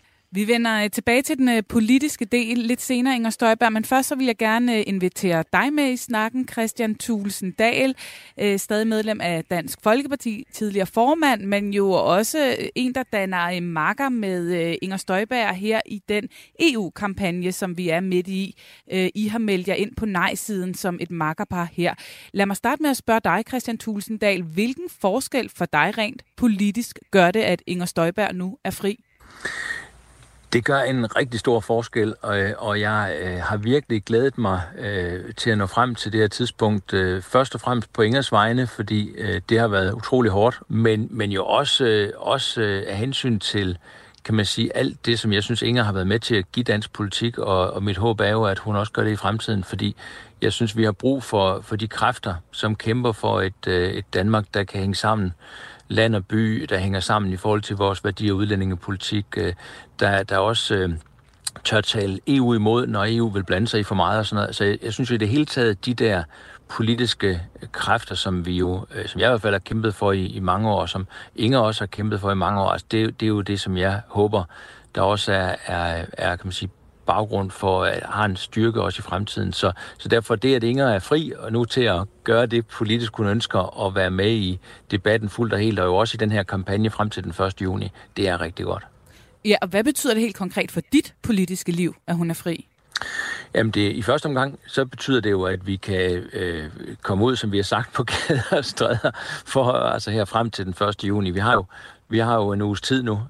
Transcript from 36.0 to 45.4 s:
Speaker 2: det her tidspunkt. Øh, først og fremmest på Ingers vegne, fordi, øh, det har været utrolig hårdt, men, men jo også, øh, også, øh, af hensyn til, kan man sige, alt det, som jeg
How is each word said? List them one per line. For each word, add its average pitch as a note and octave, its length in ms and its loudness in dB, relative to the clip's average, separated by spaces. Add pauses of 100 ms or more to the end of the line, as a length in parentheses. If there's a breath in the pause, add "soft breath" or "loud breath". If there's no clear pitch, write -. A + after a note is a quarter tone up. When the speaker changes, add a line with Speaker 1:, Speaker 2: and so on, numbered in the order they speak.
Speaker 2:
det G#2+ 80 2
her G#2 80 6
tidspunkt. G#2+ 640 0
Øh, F#2 280 0
først B2+ 320 0
og A2+ 60 -6
fremmest A#2+ 320 -2
på A#2+ 100 2
Ingers B2 300 2
vegne, A#2 340 4
fordi, G#2 420 -2 (100)
øh, G2 300 -2
det A2+ 120 4
har A#2+ 80 4
været G2 240 2
utrolig A#2+ 400 2
hårdt, G#2+ 360 2
men, A2 420 2
men G#2 220 -2
jo F#2+ 140 0
også, C3+ 380 2
øh, G#2+ 320 4
også, B2+ 440 -2
øh, G2+ 260 0
af G2 100 -4
hensyn B2 420 0
til, F#2+ 400 -2 (460 loud breath)
kan A2 100 0
man G#2+ 100 4
sige, - 320 -2
alt C3 300 -2
det, A#2 120 2
som G#2+ 140 0
jeg G#2 100 2